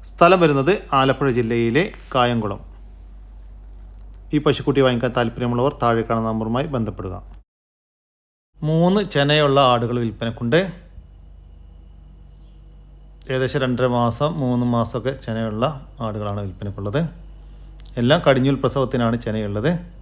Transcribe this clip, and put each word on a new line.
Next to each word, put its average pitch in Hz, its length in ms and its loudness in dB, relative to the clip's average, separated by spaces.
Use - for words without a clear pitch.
സ്ഥലം 175 340 6
വരുന്നത് 147 300 4
ആലപ്പുഴ 135 380 2
ജില്ലയിലെ 117 460 0
കായംകുളം. 117 460 0
ഈ - 100 4
പശുക്കുട്ടി 139 400 2
വാങ്ങിക്കാൻ 123 300 2
താല്പര്യമുള്ളവർ 120 680 0
താഴെ 113 280 2
കാണുന്ന 113 220 0
നമ്പറുമായി 113 440 -2
ബന്ധപ്പെടുക. 95 400 -6
മൂന്ന് 175 320 4
ചെനയുള്ള 143 440 4
ആടുകൾ 120 320 2
വിൽപ്പനക്കുണ്ട്. 117 560 0
ഏകദേശം 131 340 0
രണ്ടര 127 220 0
മാസം, 120 340 0
മൂന്ന് 123 320 0
മാസമൊക്കെ 117 400 -2
ചെനയുള്ള 113 400 -4
ആടുകളാണ് 104 380 -6
വിൽപ്പനക്കുള്ളത്. 101 560 -6
എല്ലാം 147 260 4
കടിഞ്ഞൂൽ 131 360 4
പ്രസവത്തിനാണ് 120 520 0
ചെനയുള്ളത്. 107 440 -2